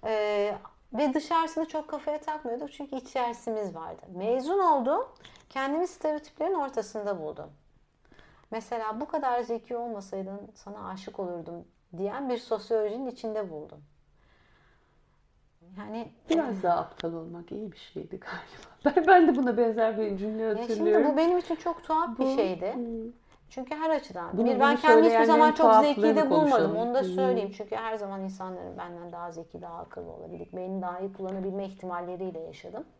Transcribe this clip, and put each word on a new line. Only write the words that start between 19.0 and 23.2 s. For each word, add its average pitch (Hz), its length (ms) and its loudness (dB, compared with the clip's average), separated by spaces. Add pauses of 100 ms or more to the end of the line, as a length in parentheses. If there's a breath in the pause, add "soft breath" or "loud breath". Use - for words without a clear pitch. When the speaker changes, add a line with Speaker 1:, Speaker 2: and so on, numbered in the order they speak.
Speaker 2:
ben 359 200 10
de 254 80 4
buna 240 220 0
benzer 226 400 2
bir 208 200 -2
cümle 220 260 -4
Speaker 1:
Ya 220 120 0
şimdi 220 60 -6
Speaker 2:
hatırlıyorum. 277 520 4
Speaker 1:
bu 269 40 2
benim 339 200 4
için 339 180 -4
çok 330 280 -6
tuhaf 233 360 -2
bir 262 40 2
Speaker 2:
Bu 262 120 2
Speaker 1:
şeydi. 190 380 -2
Speaker 2:
Hmm. 233 380 -8 (380 soft breath)